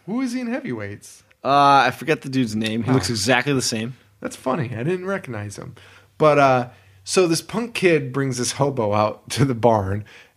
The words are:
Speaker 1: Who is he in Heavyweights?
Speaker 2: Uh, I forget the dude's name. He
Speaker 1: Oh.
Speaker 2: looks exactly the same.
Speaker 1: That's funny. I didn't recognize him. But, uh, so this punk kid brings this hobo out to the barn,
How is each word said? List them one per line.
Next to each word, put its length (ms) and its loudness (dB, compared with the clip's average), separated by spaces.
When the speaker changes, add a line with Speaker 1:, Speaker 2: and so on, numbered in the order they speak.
Speaker 1:
Who 140 -6
is 120 -6
he 80 -6
in 60 -6
Heavyweights? 760 -10
Speaker 2:
Uh, 460 6
I 40 2
forget 300 -4
the 80 -14
dude's 260 -2
name. 280 -4
He 80 -2
Speaker 1:
Oh. 40 6
Speaker 2:
looks 140 0
exactly 440 0
the 80 0
same. 340 -6
Speaker 1:
That's 160 -10
funny. 400 -4
I 80 -8
didn't 220 -4
recognize 520 -8
him. 180 -16
But, 200 4
uh, 320 4
so 200 2
this 160 0
punk 320 -8
kid 380 2
brings 260 -2
this 160 -2
hobo 400 0
out 380 0
to 140 2
the 100 0
barn, 480 2